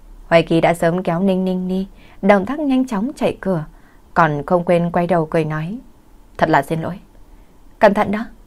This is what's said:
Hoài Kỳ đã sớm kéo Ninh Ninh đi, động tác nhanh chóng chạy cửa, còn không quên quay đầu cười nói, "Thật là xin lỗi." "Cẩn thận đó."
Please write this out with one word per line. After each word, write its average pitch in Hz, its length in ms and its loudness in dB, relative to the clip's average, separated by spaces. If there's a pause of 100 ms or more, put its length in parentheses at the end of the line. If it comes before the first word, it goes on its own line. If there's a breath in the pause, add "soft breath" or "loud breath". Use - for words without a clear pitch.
(280)
Hoài 165 160 4
Kỳ 165 180 2
đã 170 120 2
sớm 170 300 0
kéo 170 160 -2
Ninh 190 260 0
Ninh 185 220 -4
đi, 190 200 -4 (340 soft breath)
động 196 240 2
tác 277 140 -6
nhanh 262 280 0
chóng 226 280 -4
chạy 202 260 -2
cửa, 170 240 -4 (480 soft breath)
còn 151 320 0
không 180 180 0
quên 175 280 0
quay 175 160 0
đầu 170 180 2
cười 160 200 0
nói, 156 340 -6 (580)
"Thật 160 120 2
là 147 120 4
xin 160 200 -4
lỗi." 180 180 -8 (800 soft breath)
"Cẩn 202 140 6
thận 208 180 0
đó." 214 140 -4 (220)